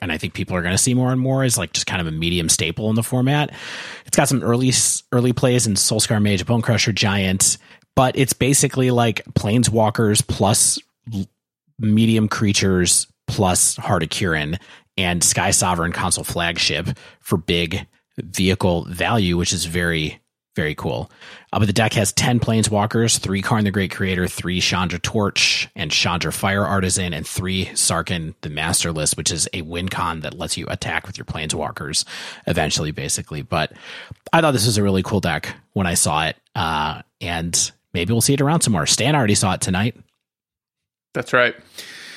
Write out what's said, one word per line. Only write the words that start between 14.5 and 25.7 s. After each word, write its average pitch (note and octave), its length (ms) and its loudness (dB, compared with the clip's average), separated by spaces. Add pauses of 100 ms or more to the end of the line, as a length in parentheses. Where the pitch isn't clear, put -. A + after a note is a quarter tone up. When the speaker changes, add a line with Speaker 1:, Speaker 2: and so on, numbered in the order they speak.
Speaker 1:
and F2 260 0
Sky F#2 280 2
Sovereign E2+ 400 0
console - 320 -4
flagship E2 760 -2 (220)
for - 180 0
big E2+ 480 0 (320)
vehicle F#2 680 0
value, F2 520 0
which F2 140 0
is E2+ 140 -2
very, E2 560 -2 (340)
very D2+ 200 -2
cool. - 360 -6 (400)
Uh, G2+ 80 0
but G#2 60 6
the G2 80 2
deck A2 200 2
has G#2 200 2
ten B2 260 2
Planeswalkers, A2 800 2
three F#2+ 220 -2
Karn G#2+ 240 2
the G2 60 2
Great F#2+ 200 0
Creator, F#2 360 -2
three F2+ 340 -4
Chandra F2+ 380 0
Torch, - 760 0